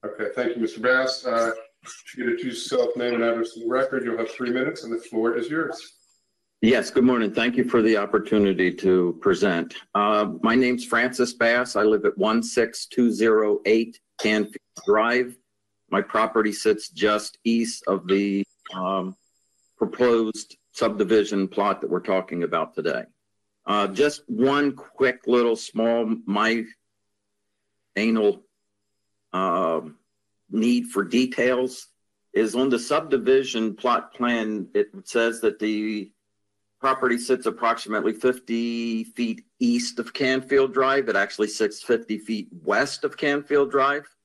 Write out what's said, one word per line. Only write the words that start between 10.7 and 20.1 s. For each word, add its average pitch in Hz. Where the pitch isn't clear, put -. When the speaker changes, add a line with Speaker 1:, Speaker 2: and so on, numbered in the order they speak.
Speaker 2:
Francis 120
Bass. 120
I 101
live 107
at 101
one 110
six -
two 120
zero 107
eight 113
Canfield 107
Drive. 120
My 98
property 107
sits 107
just 104
east 117
of 92
the, 101
um, 95
proposed 113